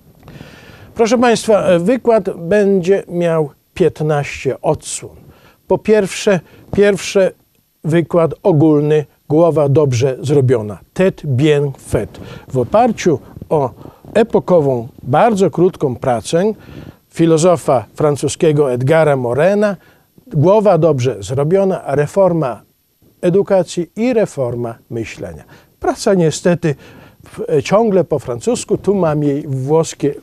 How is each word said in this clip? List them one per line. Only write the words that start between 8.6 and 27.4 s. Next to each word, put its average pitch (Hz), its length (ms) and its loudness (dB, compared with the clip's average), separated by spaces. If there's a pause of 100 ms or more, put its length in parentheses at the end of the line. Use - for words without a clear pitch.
głowa 151 400 2
dobrze 131 520 0
zrobiona, 123 580 0 (140)
tête 185 340 -2
bien 143 500 2
faite. - 420 -6 (280)
W 131 100 -4
oparciu 185 600 0 (300)
o 143 200 0 (440)
epokową, 151 720 0 (160)
bardzo 185 480 2
krótką 165 440 -2
pracę 165 580 -2 (560)
filozofa 160 760 2 (100)
francuskiego 147 760 0
Edgara 147 440 2
Morena, 170 600 0 (520)
głowa 185 500 2
dobrze 135 420 0
zrobiona, 160 680 -2
reforma 147 760 0 (600)
edukacji 185 720 0
i 240 180 0
reforma 120 600 -2 (140)
myślenia. 95 540 -10 (360)
Praca 254 340 -2
niestety 170 600 0 (480)
w-, 160 400 -4